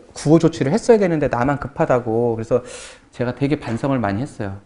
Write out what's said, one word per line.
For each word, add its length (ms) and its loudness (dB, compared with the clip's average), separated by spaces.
구호 260 4
조치를 340 0
했어야 260 4
되는데 300 0
나만 300 0
급하다고." 800 0
그래서 260 -2
제가 220 -4
되게 240 0
반성을 400 -2
많이 220 0
했어요. 460 -8